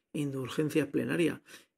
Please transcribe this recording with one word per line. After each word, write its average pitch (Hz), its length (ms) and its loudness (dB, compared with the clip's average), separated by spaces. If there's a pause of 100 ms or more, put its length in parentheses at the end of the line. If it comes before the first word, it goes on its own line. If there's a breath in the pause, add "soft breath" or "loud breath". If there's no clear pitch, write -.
(140)
indulgencia 143 800 0
plenaria. 147 500 0 (360 loud breath)